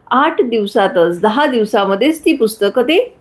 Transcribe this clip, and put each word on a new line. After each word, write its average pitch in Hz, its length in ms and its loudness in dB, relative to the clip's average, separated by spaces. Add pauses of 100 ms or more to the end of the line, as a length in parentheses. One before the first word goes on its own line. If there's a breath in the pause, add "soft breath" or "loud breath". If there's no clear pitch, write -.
(100)
आठ 311 300 0
दिवसातच, 220 800 0
दहा 233 260 0
दिवसामध्येच 220 800 0
ती 311 120 2
पुस्तकं 220 460 0
ते 339 380 0